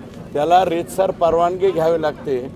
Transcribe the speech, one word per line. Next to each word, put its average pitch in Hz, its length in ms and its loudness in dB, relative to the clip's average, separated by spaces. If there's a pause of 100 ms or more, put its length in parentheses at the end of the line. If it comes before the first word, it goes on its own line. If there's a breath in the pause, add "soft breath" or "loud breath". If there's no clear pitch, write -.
(340)
त्याला 170 320 4
रीतसर 170 460 -2
परवानगी 170 600 2
घ्यावी 165 300 0
लागते, 143 540 -4